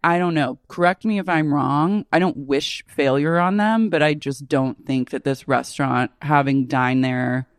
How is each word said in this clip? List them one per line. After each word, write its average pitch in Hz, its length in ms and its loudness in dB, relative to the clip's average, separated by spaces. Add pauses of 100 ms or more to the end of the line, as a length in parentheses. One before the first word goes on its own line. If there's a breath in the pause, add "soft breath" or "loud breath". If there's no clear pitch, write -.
I 170 140 2
don't 175 160 0
know. 131 240 -2 (100)
Correct 175 360 0
me 214 140 0
if 180 100 -6
I'm 156 240 0
wrong. 147 600 0
I 165 60 4
don't - 180 0
wish 139 500 -4
failure 143 520 0
on 180 180 0
them, 220 320 2
but 165 140 0
I 151 120 4
just 139 320 -8
don't 131 400 -2
think 131 240 -2
that 139 140 -6
this 135 240 -4
restaurant, 127 600 -2 (120)
having 139 440 2
dined 127 360 0
there 127 460 -2 (100)